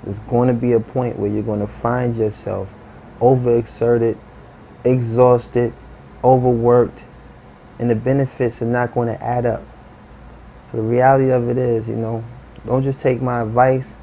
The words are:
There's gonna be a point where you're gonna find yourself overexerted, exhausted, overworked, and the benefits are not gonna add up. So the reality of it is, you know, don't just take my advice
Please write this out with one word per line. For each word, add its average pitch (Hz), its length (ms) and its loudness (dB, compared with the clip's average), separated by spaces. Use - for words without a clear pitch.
There's 101 160 -10
gonna 123 340 2
be 120 180 0
a 117 80 4
point 123 380 -6
where 101 120 -2
you're 104 120 -4
gonna 104 240 -4
find 120 500 -4
yourself 101 560 -4
overexerted, 120 960 2
exhausted, 123 880 2
overworked, 123 760 2
and 120 120 -2
the 117 60 4
benefits 127 640 -2
are 113 40 -4
not 120 280 -2
gonna 117 260 -4
add 123 260 -4
up. 113 160 -4
So 117 60 -8
the 110 60 -4
reality 131 480 4
of 123 180 2
it 123 100 0
is, 117 300 0
you 113 80 -6
know, 113 260 -4
don't 131 160 0
just 135 180 -4
take 127 220 0
my 123 200 -2
advice 127 600 0